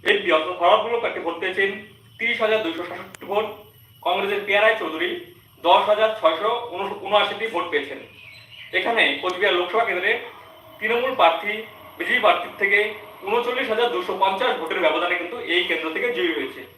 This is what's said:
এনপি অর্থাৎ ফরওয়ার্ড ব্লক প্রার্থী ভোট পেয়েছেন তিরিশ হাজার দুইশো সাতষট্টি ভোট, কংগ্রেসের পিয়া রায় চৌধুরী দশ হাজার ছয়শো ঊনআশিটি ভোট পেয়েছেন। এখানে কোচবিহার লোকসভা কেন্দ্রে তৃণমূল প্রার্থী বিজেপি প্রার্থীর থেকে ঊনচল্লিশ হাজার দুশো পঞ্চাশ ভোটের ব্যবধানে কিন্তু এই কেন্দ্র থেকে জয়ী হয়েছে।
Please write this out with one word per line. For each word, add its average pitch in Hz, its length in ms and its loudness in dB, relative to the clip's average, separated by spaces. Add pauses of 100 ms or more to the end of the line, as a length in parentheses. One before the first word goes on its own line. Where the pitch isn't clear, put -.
এনপি 196 320 2
অর্থাৎ 180 240 0
ফরওয়ার্ড 180 240 6
ব্লক 233 180 -2
প্রার্থী - 240 -4
ভোট 165 160 -4
পেয়েছেন 190 280 0 (480)
তিরিশ 226 260 -2
হাজার 214 220 4
দুইশো 165 240 -4
সাতষট্টি - 420 -12
ভোট, 214 140 2 (600)
কংগ্রেসের 202 400 0
পিয়া 202 160 4
রায় 220 200 6
চৌধুরী 165 280 -4 (580)
দশ 185 140 8 (100)
হাজার 214 180 4 (100)
ছয়শো 170 320 2 (540)
ঊনআশিটি 208 480 2
ভোট 175 180 -2
পেয়েছেন। 139 280 -4 (760)
এখানে 214 260 2 (180)
কোচবিহার 180 380 0
লোকসভা 220 280 0
কেন্দ্রে 185 240 0 (680)
তৃণমূল 240 420 -2
প্রার্থী 170 340 2 (440)
বিজেপি 170 280 0
প্রার্থীর - 360 2
থেকে 202 180 2 (480)
ঊনচল্লিশ 240 460 -2
হাজার 233 220 2
দুশো 180 260 -4
পঞ্চাশ 190 380 2
ভোটের 185 260 -2
ব্যবধানে 170 360 2
কিন্তু - 160 -8 (160)
এই 180 160 2
কেন্দ্র 160 260 -2
থেকে 160 120 -2 (100)
জয়ী 175 200 0
হয়েছে। 135 240 -8 (160)